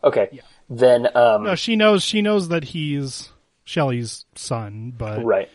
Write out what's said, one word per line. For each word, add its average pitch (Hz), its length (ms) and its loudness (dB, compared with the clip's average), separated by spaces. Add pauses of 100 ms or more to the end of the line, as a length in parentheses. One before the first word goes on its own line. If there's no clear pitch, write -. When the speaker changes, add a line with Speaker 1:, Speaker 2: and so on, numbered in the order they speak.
Speaker 1:
Okay. 107 280 2
Speaker 2:
Yeah. 127 100 -20 (280)
Speaker 1:
Then, 123 480 4
um, 110 260 4
Speaker 2:
No, 196 120 -2
she 226 200 -2
knows, 214 280 4
she 214 180 -2
knows 208 280 0
that 165 160 -2
he's 143 680 -8 (340)
Shelley's 123 600 -4 (100)
son, 113 600 -10
but 110 300 -6
Speaker 1:
Right. 98 300 0